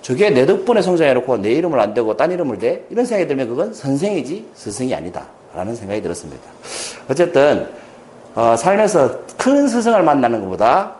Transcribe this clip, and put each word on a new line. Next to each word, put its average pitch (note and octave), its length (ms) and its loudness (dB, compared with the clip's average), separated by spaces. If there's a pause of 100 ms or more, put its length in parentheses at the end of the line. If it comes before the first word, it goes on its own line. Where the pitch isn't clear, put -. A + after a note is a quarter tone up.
"저게 E3 280 2
내 C3 160 4
덕분에 G3 360 2
성장해놓고 C#3 560 2
내 G#2 160 0
이름을 D#3+ 260 0
안 A#2+ 140 0
대고 A2 240 0
딴 D#3 140 0
이름을 D3 280 -4
대?" B2+ 300 -2
이런 A#3 160 -2
생각이 G3 220 -2
들면 C3+ 200 -2
그건 E3 260 -4
선생이지 D#3+ 800 -4
스승이 A#2+ 400 -6
아니다.라는 F2+ 800 -10
생각이 G#2 260 -8
들었습니다. E2 420 -10 (680)
어쨌든, C#3+ 600 2 (640)
어, A#2 220 4
살면서 F#3 600 2 (180)
큰 C#4+ 300 2
스승을 A3+ 360 2
만나는 B2 380 2
것보다 G#2+ 580 0